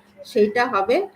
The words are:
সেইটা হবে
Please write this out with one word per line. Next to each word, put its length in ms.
সেইটা 420
হবে 500